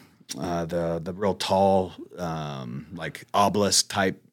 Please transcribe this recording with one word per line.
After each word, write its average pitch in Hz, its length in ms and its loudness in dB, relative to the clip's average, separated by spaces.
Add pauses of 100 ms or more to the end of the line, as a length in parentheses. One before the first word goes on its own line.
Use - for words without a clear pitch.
(400)
uh, 85 260 -2
the, 82 380 -2
the 90 100 -6
real 98 220 0
tall, 95 580 4 (240)
um, 76 760 -6
like, 80 300 -10 (100)
obelisk 98 560 4
type, 95 320 0 (120)